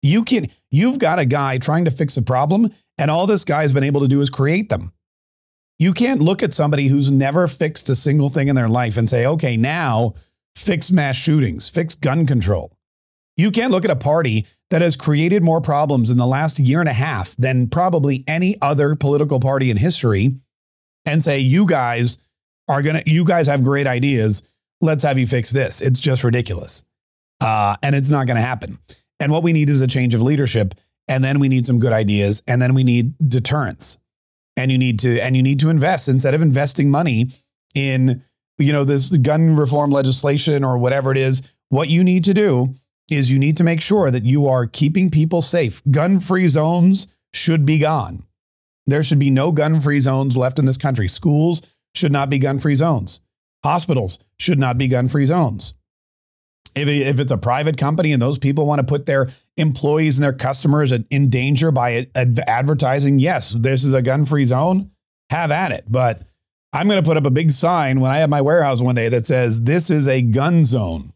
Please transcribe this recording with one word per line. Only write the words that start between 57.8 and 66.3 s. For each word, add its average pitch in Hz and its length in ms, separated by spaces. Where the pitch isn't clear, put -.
and 123 100
those 131 160
people 143 280
want 147 140
to 127 60
put 139 200
their 135 220
employees 151 600
and 143 60
their 139 80
customers 139 600
in, 113 180
in 139 180
danger 131 420
by 123 440
ad-, 123 320
advertising, 139 720
yes, 139 340
this 127 320
is 135 100
a 131 80
gun-free 139 420
zone, 165 460
have 160 200
at 160 220
it. - 160
But 120 340